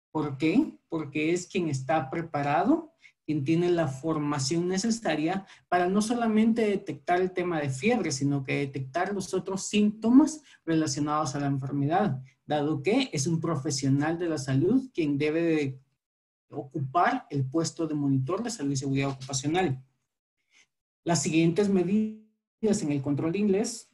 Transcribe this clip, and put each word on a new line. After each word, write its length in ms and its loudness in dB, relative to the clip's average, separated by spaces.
¿Por 280 -4
qué? 380 2
Porque 440 -2
es 140 -2
quien 220 -2
está 420 -2
preparado, 840 0
quien 200 -2
tiene 260 2
la 160 2
formación 800 -2
necesaria 800 -2
para 200 2
no 140 2
solamente 640 2
detectar 540 -2
el 100 0
tema 300 -2
de 100 -2
fiebre, 400 0
sino 320 0
que 140 -4
detectar 580 -4
los 200 -6
otros 280 -4
síntomas 800 4
relacionados 720 0
a 20 -2
la 80 -2
enfermedad, 760 0
dado 380 -2
que 300 2
es 160 -2
un 100 0
profesional 800 0
de 100 -2
la 100 -2
salud 540 2
quien 240 0
debe 260 0
de 380 0
ocupar 800 -2
el 140 -2
puesto 420 -2
de 80 -4
monitor 480 0
de 80 -6
salud 220 -4
y 40 -2
seguridad 340 -2
ocupacional. 720 -2
Las 160 2
siguientes 480 2
medidas 520 0
en 320 0
el 100 -2
control 300 -2
de 80 -2
ingles-, 540 0